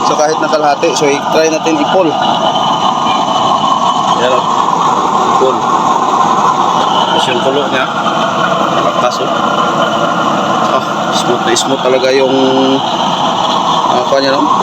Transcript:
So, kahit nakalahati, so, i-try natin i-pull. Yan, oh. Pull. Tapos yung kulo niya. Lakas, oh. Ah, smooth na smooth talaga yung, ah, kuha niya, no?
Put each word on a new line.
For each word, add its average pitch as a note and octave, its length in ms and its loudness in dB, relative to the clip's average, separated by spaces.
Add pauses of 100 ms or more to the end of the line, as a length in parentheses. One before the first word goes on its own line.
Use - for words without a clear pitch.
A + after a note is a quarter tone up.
So, C#3 160 0
kahit D#3 240 2
nakalahati, D#3 480 2
so, D3+ 160 0
i-try D3 400 2
natin D#3 320 0
i-pull. D#3 320 2 (2000)
Yan, B2+ 160 2
oh. - 100 0 (960)
Pull. C3+ 180 2 (1500)
Tapos - 240 0
yung - 160 0
kulo C#3 240 0
niya. C3+ 160 0 (960)
Lakas, - 400 0
oh. - 80 -2 (1400)
Ah, C3 80 0 (320)
smooth - 320 -2
na A2+ 80 2
smooth C3+ 240 0
talaga B2+ 320 2
yung, C3+ 240 2 (1600)
ah, B2 160 0
kuha C#3 80 2
niya, C3+ 160 0
no? D3 80 0 (200)